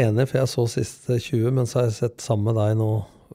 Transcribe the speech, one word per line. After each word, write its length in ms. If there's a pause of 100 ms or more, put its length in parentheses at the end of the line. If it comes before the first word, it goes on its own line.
jeg 100
enig 100
i, 40
for 120
jeg 100
så 200
siste 480
tjue, 340
men 140
så 140
har 80
jeg 80
sett 260
sammen 240
med 120
deg 200
nå, 300 (280)